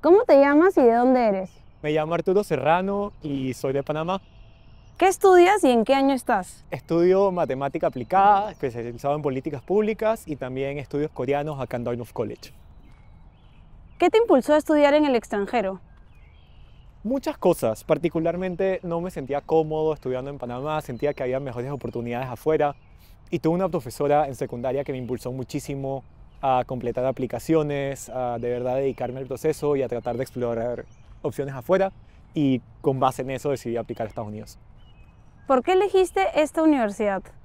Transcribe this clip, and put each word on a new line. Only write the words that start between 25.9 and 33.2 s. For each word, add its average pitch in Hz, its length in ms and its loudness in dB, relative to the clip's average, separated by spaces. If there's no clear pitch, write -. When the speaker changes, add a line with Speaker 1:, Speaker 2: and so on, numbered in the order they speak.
Speaker 2:
a 127 220 2
completar 123 380 -4
aplicaciones, 139 1040 -2
a 123 280 -6
de 120 140 -4
verdad 123 240 -2
dedicarme 131 460 -4
al 131 60 -10
proceso 147 500 -2
y 135 60 0
a 120 60 -2
tratar 120 280 -4
de 131 80 -4
explorar 120 600 -4
opciones 139 320 -6
afuera. 190 380 0
Y 135 260 2
con 135 180 0
base 131 240 0